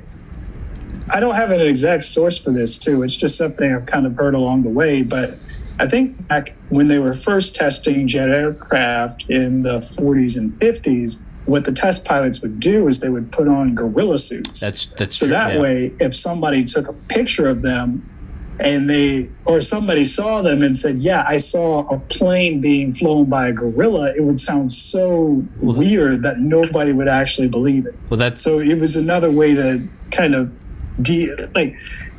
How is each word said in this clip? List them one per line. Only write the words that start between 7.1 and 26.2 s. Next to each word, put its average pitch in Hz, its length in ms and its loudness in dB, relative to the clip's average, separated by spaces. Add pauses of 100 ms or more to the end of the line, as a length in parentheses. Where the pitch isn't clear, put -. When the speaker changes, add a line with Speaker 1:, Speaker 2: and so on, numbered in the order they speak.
Speaker 1:
first 190 440 0
testing 139 520 0
jet 131 220 0
aircraft 127 1000 -2
in 127 340 0
the 120 200 -2
forties 131 540 0
and 110 220 -4
fifties, 131 600 0 (240)
what 143 220 2
the 135 60 -2
test 180 340 0
pilots 135 340 0
would 107 180 -8
do 175 300 4
is 127 120 2
they 131 100 -2
would 117 200 -4
put 147 180 2
on 135 260 2
gorilla 131 420 0
suits. - 440 -4
Speaker 2:
That's, 104 260 -4 (100)
that's 98 200 -4
Speaker 1:
So 156 100 0
Speaker 2:
true, 143 80 2
Speaker 1:
that 160 220 0
Speaker 2:
yeah. 151 40 2
Speaker 1:
way, 127 400 0
if 170 160 0
somebody 160 480 0
took 143 240 -2
a - 60 -10
picture - 560 0
of 120 100 -2
them 123 480 -4 (500)
and 143 300 0
they, 139 400 2 (160)
or 165 160 4
somebody 185 440 0
saw 208 360 0
them 147 220 2
and 135 120 2
said, 131 260 0
"Yeah, 175 280 2
I 151 80 0
saw 160 520 0
a 135 100 -2
plane 175 640 0
being 139 320 2
flown 151 320 2
by 131 220 0
a 120 40 0
gorilla," 139 640 0
it 156 80 0
would 143 160 2
sound 139 320 0
so 165 720 2 (160)
Speaker 2:
Well, 127 140 0
that 120 60 -2
Speaker 1:
weird 151 420 2